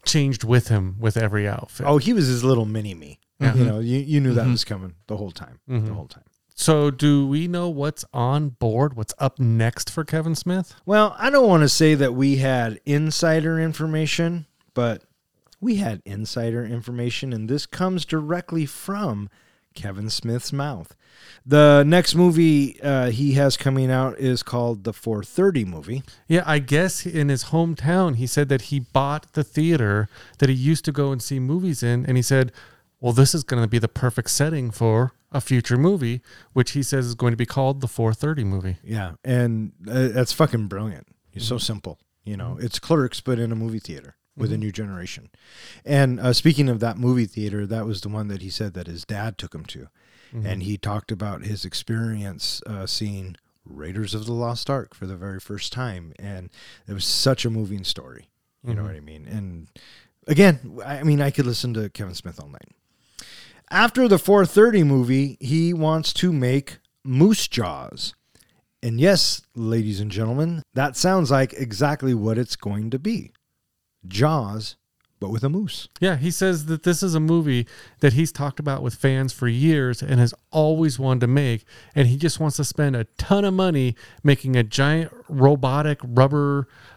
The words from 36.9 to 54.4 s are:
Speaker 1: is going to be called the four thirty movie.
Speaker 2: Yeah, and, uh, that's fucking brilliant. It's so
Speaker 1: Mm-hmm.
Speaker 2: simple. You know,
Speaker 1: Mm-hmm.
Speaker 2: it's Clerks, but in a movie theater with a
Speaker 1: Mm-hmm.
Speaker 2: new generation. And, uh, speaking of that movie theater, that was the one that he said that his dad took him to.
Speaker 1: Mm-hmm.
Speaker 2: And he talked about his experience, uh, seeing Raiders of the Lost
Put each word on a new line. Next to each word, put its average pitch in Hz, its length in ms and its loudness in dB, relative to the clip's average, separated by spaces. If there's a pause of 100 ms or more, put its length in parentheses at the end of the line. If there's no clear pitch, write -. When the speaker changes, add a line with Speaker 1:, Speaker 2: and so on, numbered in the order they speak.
Speaker 1:
is 120 100 -6
going 123 160 2
to 113 40 -2
be 120 100 0
called 139 340 0
the 123 80 -2
four 110 260 0
thirty 147 300 -2
movie. 95 400 -2
Speaker 2:
Yeah, 101 280 -6 (120)
and, 120 480 0 (160)
uh, 127 200 0
that's 120 240 0
fucking 120 360 0
brilliant. 98 400 -8 (240)
It's 113 140 -10
so 120 100 -4
Speaker 1:
Mm-hmm. 110 60 -6
Speaker 2:
simple. 95 360 -8 (260)
You 101 120 -10
know, 117 200 -8
Speaker 1:
Mm-hmm. - 100 -8
Speaker 2:
it's - 120 -8
Clerks, 143 420 0
but 123 200 -2
in 113 120 -2
a 113 40 -4
movie 113 240 -6
theater - 360 -16 (200)
with 127 140 -2
a - 40 -4
Speaker 1:
Mm-hmm. 110 80 -4
Speaker 2:
new 104 100 -6
generation. 92 580 -12 (540)
And, 135 360 2
uh, 123 120 2
speaking 143 360 2
of 117 120 -2
that 113 180 -4
movie 123 280 2
theater, 104 400 -6
that 107 200 -6
was 107 140 -6
the 104 80 -10
one 104 200 -6
that 98 140 -10
he 95 80 -14
said 101 240 -8
that 90 140 -12
his 85 160 -14
dad 107 340 -8
took - 160 -14
him 78 120 -14
to. - 220 -18 (460)
Speaker 1:
Mm-hmm. 110 120 -8
Speaker 2:
And 95 180 -6
he 104 120 -6
talked 104 360 -8
about 101 300 -8
his 104 220 -8
experience, 110 1000 -6
uh, 98 200 -10
seeing 98 500 -8 (280)
Raiders 92 500 -10
of 107 120 -8
the 120 60 -6
Lost 117 380 -4